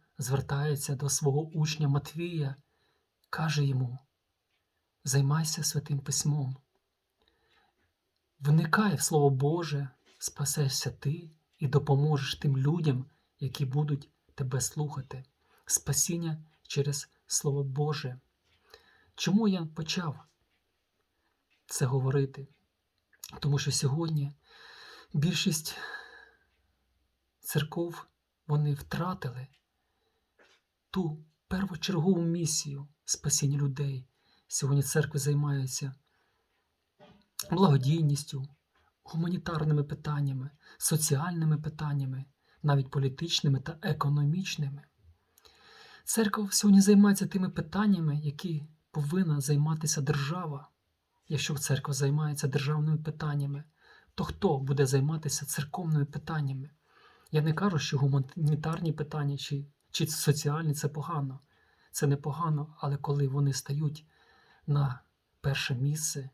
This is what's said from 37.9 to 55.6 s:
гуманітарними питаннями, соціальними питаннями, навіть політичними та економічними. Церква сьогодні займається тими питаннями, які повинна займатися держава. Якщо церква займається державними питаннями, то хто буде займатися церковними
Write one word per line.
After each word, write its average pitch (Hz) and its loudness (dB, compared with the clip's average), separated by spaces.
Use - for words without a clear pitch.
гуманітарними 156 0
питаннями, 143 -4
соціальними 160 0
питаннями, 143 -4
навіть 139 2
політичними 139 0
та 160 -10
економічними. 147 0
Церква 208 0
сьогодні 196 8
займається 202 8
тими 185 -2
питаннями, 170 0
які 151 -4
повинна 151 0
займатися 147 0
держава. 143 -4
Якщо 147 -2
церква 139 -2
займається 143 0
державними 147 0
питаннями, 143 -4
то - -6
хто 160 0
буде 139 2
займатися 143 0
церковними 156 -2